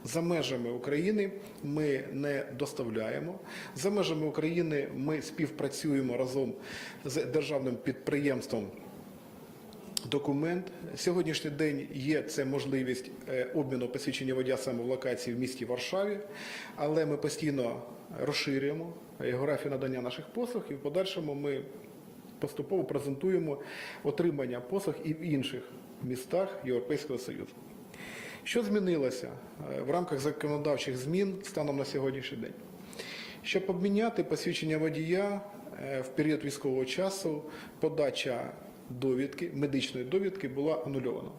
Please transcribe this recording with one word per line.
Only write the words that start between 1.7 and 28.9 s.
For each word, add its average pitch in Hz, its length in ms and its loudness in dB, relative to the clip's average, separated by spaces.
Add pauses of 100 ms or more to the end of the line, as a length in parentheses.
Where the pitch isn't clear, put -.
не 143 320 0 (140)
доставляємо. 135 800 -2 (380)
За 175 140 2
межами 160 360 2
України 156 680 2
ми 143 280 0
співпрацюємо 135 920 0
разом 127 360 2 (520)
з 143 200 0
державним 135 520 2
підприємством 131 920 2 (1400)
"Документ". 147 540 2 (320)
Сьогоднішній 160 540 2
день 147 440 0
є 139 280 2
це 131 220 0
можливість, 131 680 0 (180)
е, 127 160 2 (100)
обміну 131 340 2
посвідчення 131 460 0
водія 127 220 2
саме 120 260 0
в 120 40 0
локації 123 500 0
в - 20 -2
місті 127 260 -2
Варшаві, 190 540 0 (580)
але 156 300 4
ми 147 100 2
постійно 143 680 0 (380)
розширюємо 147 720 2 (280)
географію 135 500 2
надання 131 300 0
наших 123 260 -4
послуг, 233 440 -2
і 143 40 -4
в 135 40 -8
подальшому 151 560 0
ми 143 280 0 (760)
поступово 151 460 0
презентуємо 143 760 2 (440)
отримання 139 580 2
послуг 190 340 0 (100)
і 156 80 2
в 156 80 -2
інших 147 420 0 (400)
містах 160 640 0
Європейського 127 540 0
Союзу. - 340 -6 (920)
Що 233 180 2
змінилося, 180 680 4 (420)